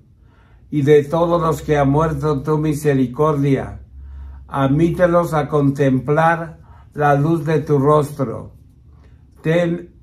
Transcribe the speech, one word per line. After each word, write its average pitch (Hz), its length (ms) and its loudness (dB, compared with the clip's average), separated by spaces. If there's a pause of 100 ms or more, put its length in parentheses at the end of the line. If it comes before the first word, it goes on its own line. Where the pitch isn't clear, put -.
(720)
y 151 100 -2
de 147 240 6
todos 170 380 0
los 160 180 -2
que 151 160 -2
ha 143 80 2
muerto 143 580 0
tu 151 140 -2
misericordia. 139 1300 0 (640)
Admítelos 160 880 0
a 147 120 0
contemplar 147 1120 0 (340)
la 147 220 2
luz 151 280 0
de 156 160 0
tu 147 180 0
rostro. 135 760 -2 (880)
Ten 170 600 -2